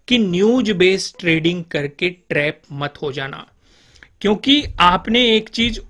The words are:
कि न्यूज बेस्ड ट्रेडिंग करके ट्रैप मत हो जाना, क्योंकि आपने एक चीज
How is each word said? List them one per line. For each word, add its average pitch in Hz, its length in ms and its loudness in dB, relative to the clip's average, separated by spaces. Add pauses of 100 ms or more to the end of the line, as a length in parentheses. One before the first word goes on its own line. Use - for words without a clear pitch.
कि 247 100 2
न्यूज 214 540 2
बेस्ड 185 480 0
ट्रेडिंग 165 440 -2
करके 151 460 -6
ट्रैप 151 520 -4 (100)
मत 143 300 -8
हो 147 100 -6
जाना, 135 360 -10 (760)
क्योंकि 240 420 2 (160)
आपने 226 560 4
एक 220 140 -2
चीज 233 400 -4